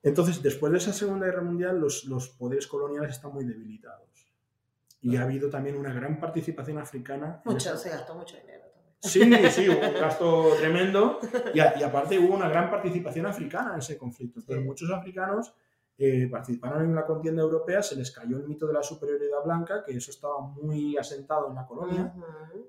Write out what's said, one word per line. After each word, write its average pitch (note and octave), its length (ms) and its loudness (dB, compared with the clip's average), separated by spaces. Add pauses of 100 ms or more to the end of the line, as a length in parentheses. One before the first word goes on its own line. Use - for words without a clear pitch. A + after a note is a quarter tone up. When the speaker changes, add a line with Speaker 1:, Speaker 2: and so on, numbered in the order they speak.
Speaker 1:
Entonces, E3 380 4
después C#3+ 300 2
de F3 60 4
esa G3 160 0
Segunda G3 320 -2
Guerra F3+ 160 0
Mundial, F3 380 -2
los, C#3+ 260 0
los B2+ 240 -6
poderes B2+ 380 -4
coloniales C#3+ 440 -4
están C#3 220 -12
muy C#3 120 -6
debilitados. A2 600 -12 (960)
Y B2 140 0
ha B2 80 0
habido C3+ 260 -2
también C#3 280 -4
una C#3 160 -6
gran C#3+ 260 -4
participación D#3 580 -6
africana C#3+ 680 -10
en A#3 80 -2
Speaker 2:
Mucho, D3+ 160 -2
Speaker 1:
esa D#3+ 80 -4
Speaker 2:
se F3 120 -8
gastó E3 260 -10
mucho E3+ 220 -16
dinero - 260 -20 (100)
también. G3+ 760 6
Speaker 1:
Sí, - 0 -
sí, F#3+ 180 4
hubo F3 180 4
un - 60 0
gasto E3 680 4
tremendo. F#3+ 600 4 (160)
Speaker 2:
<laughs> - 180 -2
Speaker 1:
Y D#3 60 4
a-, D3+ 200 8
y D3 40 2
aparte C#3+ 360 0
hubo F#3 160 6
una F3+ 140 0
gran E3 200 2
participación E3+ 560 -2
africana G3+ 480 -4
en E3 60 -6
ese C#3 180 -8
conflicto. A#2+ 420 -12
Entonces, C3 240 -4
Speaker 2:
Sí. C3 40 -4
Speaker 1:
muchos D3+ 240 -6
africanos, F#3+ 600 -4 (460)
eh, C3 300 4
participaron B2+ 560 -4
en E3 100 2
la D3+ 100 0
contienda D#3+ 360 0
europea, D#3+ 400 2
se E3 140 -4
les C3 160 -6
cayó A#2+ 260 -6
el D3 100 -8
mito D3+ 200 -4
de D3+ 60 0
la D3 100 2
superioridad C#3+ 600 -2
blanca, E3+ 400 -2
que C3 140 -8
eso - 140 -10
estaba B2+ 300 -6
muy D3 560 -4
asentado C#3 520 -4
en C3 60 -10
la B2+ 100 -8
colonia, F3+ 500 -4
Speaker 2:
Ujú. E3 540 -16